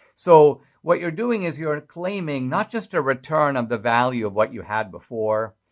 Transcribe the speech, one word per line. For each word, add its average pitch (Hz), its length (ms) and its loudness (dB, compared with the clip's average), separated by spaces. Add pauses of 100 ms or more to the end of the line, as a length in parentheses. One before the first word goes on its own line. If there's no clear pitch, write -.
(160)
So 156 460 6 (200)
what 170 160 0
you're 170 140 -6
doing 220 320 -4
is 151 160 -6
you're 151 200 -4
claiming 165 680 -8
not 190 240 -4
just 226 200 -8
a 175 80 0
return 139 560 0
of 117 120 -4
the 117 100 -4
value 120 480 0
of 101 80 -6
what 107 180 0
you 104 100 -12
had 107 280 -6
before, 107 640 -6 (180)